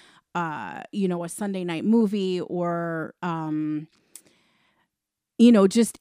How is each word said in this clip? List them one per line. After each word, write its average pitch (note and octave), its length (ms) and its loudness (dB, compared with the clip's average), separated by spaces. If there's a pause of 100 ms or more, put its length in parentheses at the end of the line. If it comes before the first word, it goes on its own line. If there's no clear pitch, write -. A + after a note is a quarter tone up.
(360)
uh, D3 560 -8
you G3 160 -2
know, F3 160 -4
a E3+ 60 -10
Sunday F#3+ 340 -8
night E3+ 220 -6
movie G3 560 2
or, E3+ 840 -6
um, D#3 640 -6 (1500)
you A#3+ 120 10
know, G3 160 8
just A3 340 0